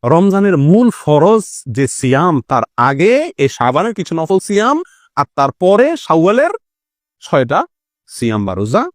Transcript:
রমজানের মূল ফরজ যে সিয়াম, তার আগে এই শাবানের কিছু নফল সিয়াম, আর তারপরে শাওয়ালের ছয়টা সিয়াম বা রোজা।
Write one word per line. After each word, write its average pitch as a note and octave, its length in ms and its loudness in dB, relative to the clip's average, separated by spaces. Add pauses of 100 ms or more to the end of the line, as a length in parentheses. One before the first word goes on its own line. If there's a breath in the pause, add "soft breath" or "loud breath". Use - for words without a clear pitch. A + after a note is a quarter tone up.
রমজানের F#3+ 520 2
মূল F#3 320 4
ফরজ F#3 540 2 (240)
যে B2+ 200 -2
সিয়াম, C3+ 600 0
তার A#2+ 160 0 (140)
আগে F3 600 0
এই C#3 120 0
শাবানের D3 440 -2
কিছু F3+ 220 -6
নফল E3 240 -2
সিয়াম, A#3 440 -2 (320 soft breath)
আর C#3+ 100 -2 (100)
তারপরে G3+ 640 2
শাওয়ালের G3+ 520 2 (720)
ছয়টা C#3 460 -2 (420)
সিয়াম A2 380 -4
বা F#2+ 100 -6
রোজা। B2+ 400 -2